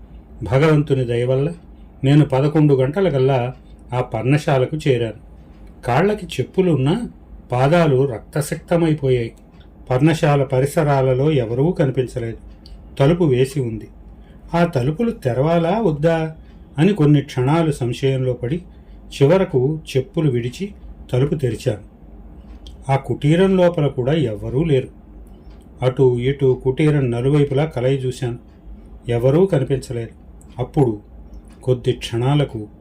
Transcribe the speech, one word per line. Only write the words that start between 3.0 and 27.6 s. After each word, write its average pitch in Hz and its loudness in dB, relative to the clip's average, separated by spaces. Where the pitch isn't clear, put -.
ఆ 123 -2
పర్ణశాలకు 135 0
చేరాను. 117 -2
కాళ్ళకి 180 0
చెప్పులున్నా 170 -2
పాదాలు 139 2
రక్తసిక్తమైపోయాయి. 147 -2
పర్ణశాల 143 2
పరిసరాలలో 135 0
ఎవరూ 131 0
కనిపించలేదు. 123 -4
తలుపు 175 4
వేసి 131 2
ఉంది. 113 -6
ఆ 175 2
తలుపులు 160 0
తెరవాలా 165 0
వద్దా 160 0
అని 196 4
కొన్ని 147 4
క్షణాలు 147 0
సంశయంలో 127 -2
పడి 135 -6
చివరకు 156 2
చెప్పులు 147 -2
విడిచి 123 -4
తలుపు 135 0
తెరిచాను. 113 -4
ఆ 135 2
కుటీరం 170 0
లోపల 170 2
కూడా 131 -2
ఎవ్వరూ 117 -2
లేరు. 135 0
అటు 127 2
ఇటు 131 0
కుటీరం 135 0
నలువైపులా 139 0